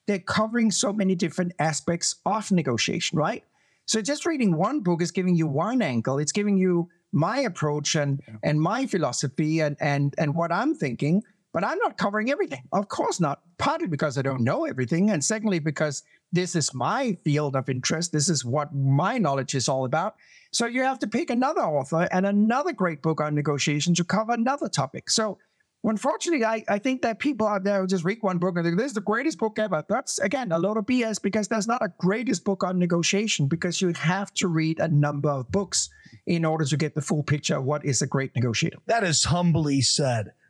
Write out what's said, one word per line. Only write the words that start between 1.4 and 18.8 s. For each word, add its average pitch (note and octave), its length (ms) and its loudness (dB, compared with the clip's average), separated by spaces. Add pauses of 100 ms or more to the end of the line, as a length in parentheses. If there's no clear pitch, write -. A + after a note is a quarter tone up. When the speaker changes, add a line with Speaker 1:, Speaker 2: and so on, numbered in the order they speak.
Speaker 1:
aspects D#3+ 560 0 (100)
of G#3 240 -2
negotiation, D#3 640 0
right? E3 280 -2 (420)
So A3 160 0
just D4 240 -4
reading B3 300 2
one A#3 240 0
book F3 200 0
is F3 120 -2
giving F3+ 240 2
you D#3+ 100 2
one F#3 360 0
angle. C3 360 0
It's D3+ 140 -2
giving G#3 260 2
you F3 300 2 (280)
my F#3+ 220 2
approach D3+ 560 -2
and, C#3+ 320 0
Speaker 2:
Yeah. A2+ 160 -16
Speaker 1:
and D3+ 180 2
my A3 260 0
philosophy D#3 720 0
and, D3 200 0
and, C#3+ 380 0
and D3+ 160 0
what E3+ 160 -2
I'm A#3+ 240 0
thinking. D3+ 480 0 (300)
But E3+ 100 0
I'm C#4 160 -2
not A4 180 -2
covering G#3+ 320 0
everything. E3 440 -2
Of G3+ 160 0
course - 320 -4
not. D3 200 0 (160)
Partly D#4+ 300 -2
because D3 320 -2
I C3+ 40 0
don't C3 200 -2
know D3 220 0
everything. E3 460 0
And D#3+ 140 0
secondly, G#3+ 360 0
because D3+ 420 -4 (300)
this F3+ 240 0
is C#3+ 180 0
my F#3 480 -2
field D3 320 0
of C3+ 140 -2
interest. D#3 420 -2
This D3+ 180 0
is D3 160 0
what C#3+ 300 -2
my C#3 440 2